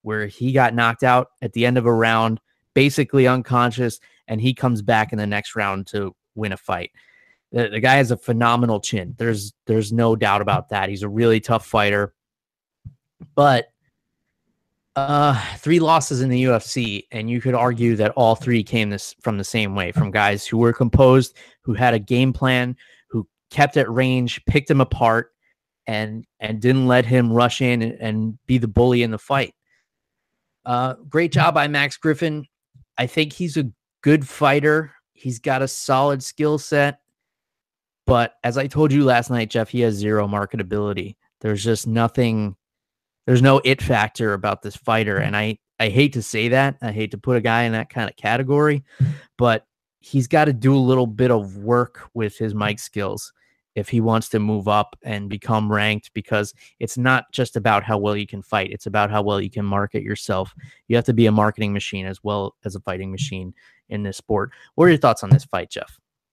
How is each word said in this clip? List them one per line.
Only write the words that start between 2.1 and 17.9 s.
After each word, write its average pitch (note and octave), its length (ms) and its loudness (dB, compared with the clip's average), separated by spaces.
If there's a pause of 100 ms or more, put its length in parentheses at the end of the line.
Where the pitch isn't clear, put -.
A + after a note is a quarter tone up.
basically C3+ 540 2
unconscious, B2 720 0 (280)
and A2 140 -4
he B2+ 120 0
comes B2 280 -2
back A2 300 0
in A2 80 -4
the G#2 80 -4
next G#2 280 -6
round G2 320 -4
to G2+ 280 -6 (180)
win G#2+ 200 -6
a F#2 40 -10
fight. F2+ 340 -8 (600)
The, A#2 180 -2
the G#2+ 100 -6
guy C3 160 4
has C3+ 140 4
a A#2 80 0
phenomenal A#2 640 0
chin. F#2 380 -6
There's, G#2+ 360 -4 (140)
there's A2 260 0
no A#2 220 2
doubt G#2 260 0
about G2 280 -2
that. F#2+ 200 -4
He's G2 140 -8
a G#2+ 60 -6
really A2+ 300 4
tough A2+ 280 -2
fighter. G#2 480 0 (1200)
But, C#3 320 4 (1300)
uh, C#3+ 440 2 (180)
three E3+ 220 2
losses D#3 420 2
in C3 80 0
the B2 120 2
U B2+ 120 4
F A2+ 100 0
C, A2 480 -6
and A2 160 -8
you A#2+ 140 -4
could B2+ 140 0
argue A#2 400 2